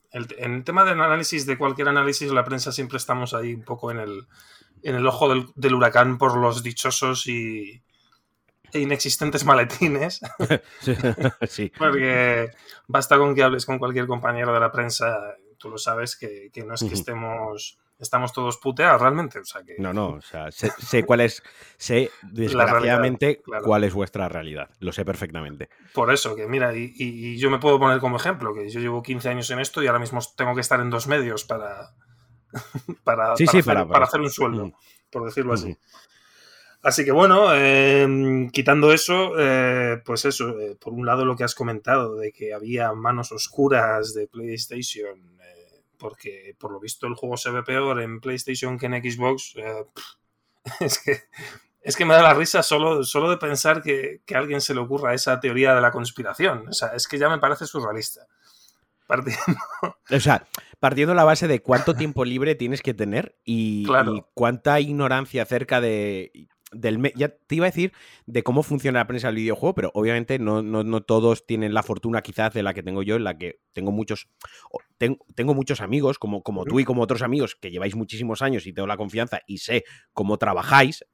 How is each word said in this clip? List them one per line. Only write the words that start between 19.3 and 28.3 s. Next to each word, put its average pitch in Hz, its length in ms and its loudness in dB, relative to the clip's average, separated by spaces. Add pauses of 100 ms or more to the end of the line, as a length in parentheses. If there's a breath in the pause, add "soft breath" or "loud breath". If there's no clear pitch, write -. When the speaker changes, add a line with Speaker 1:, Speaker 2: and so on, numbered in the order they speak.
Speaker 1:
o 95 40 -14
sea - 200 -16
que - 140 -20
Speaker 2:
No, 95 140 -6
no, 98 180 -4
o 73 100 -12
sea, 78 320 -12
sé, - 260 -4
sé - 260 0
cuál 120 180 4
es, 113 200 0 (340 loud breath)
sé 123 400 -2
Speaker 1:
<laughs> - 60 -20
La 98 80 -20
realidad, 113 140 -4
Speaker 2:
desgraciadamente 120 1000 2
Speaker 1:
claro. 107 220 -8
Speaker 2:
cuál 107 200 4
es 98 80 0
vuestra 95 360 -6
realidad, 78 500 -10
lo 87 140 -8
sé 101 120 -6
perfectamente. 78 640 -8 (260 soft breath)
Speaker 1:
Por 120 180 2
eso, 120 240 -2
que 107 100 -8
mira, 123 300 -2
y, 120 180 -8
y, 120 400 -8
y 117 40 -10
yo 135 120 2
me 135 80 0
puedo 143 220 6
poner 131 180 4
como 123 180 0
ejemplo, 120 380 -4